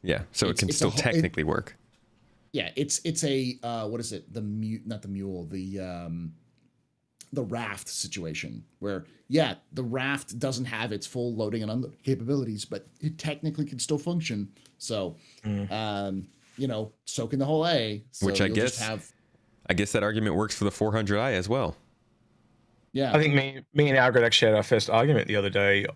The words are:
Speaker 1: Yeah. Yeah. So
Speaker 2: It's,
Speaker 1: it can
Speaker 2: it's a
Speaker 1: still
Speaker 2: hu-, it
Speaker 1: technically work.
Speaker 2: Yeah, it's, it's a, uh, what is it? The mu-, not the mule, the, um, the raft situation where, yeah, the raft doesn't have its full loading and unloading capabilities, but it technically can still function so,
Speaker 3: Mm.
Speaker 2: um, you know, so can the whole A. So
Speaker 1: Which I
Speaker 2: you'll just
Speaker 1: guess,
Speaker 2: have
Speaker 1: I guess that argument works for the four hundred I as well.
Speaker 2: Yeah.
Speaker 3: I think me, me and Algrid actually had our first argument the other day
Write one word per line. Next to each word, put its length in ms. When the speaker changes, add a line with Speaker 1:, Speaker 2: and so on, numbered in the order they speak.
Speaker 1:
Yeah. 140
Yeah. 140
So 180
Speaker 2:
It's, 100
Speaker 1:
it 20
can 80
Speaker 2:
it's 60
a 20
Speaker 1:
still 120
Speaker 2:
hu-, 80
it 40
Speaker 1:
technically 420
work. 340
Speaker 2:
Yeah, 220
it's, 300
it's 180
a, 400
uh, 240
what 140
is 100
it? 220
The 80
mu-, 440
not 180
the 40
mule, 380
the, 340
um, 540
the 120
raft 440
situation 760
where, 260
yeah, 260
the 120
raft 540
doesn't 280
have 260
its 160
full 260
loading 280
and 100
unloading 320
capabilities, 600
but 220
it 180
technically 460
can 160
still 200
function 500
so, 340
Speaker 3:
Mm. 260
Speaker 2:
um, 560
you 100
know, 240
so 220
can 100
the 80
whole 220
A. 440
So 140
Speaker 1:
Which 160
I 60
Speaker 2:
you'll 80
just 240
Speaker 1:
guess, 80
Speaker 2:
have 240
Speaker 1:
I 60
guess 160
that 120
argument 320
works 200
for 80
the 80
four 200
hundred 280
I 140
as 140
well. 300
Speaker 2:
Yeah. 220
Speaker 3:
I 60
think 140
me, 260
me 160
and 80
Algrid 280
actually 240
had 80
our 60
first 260
argument 380
the 100
other 140
day 340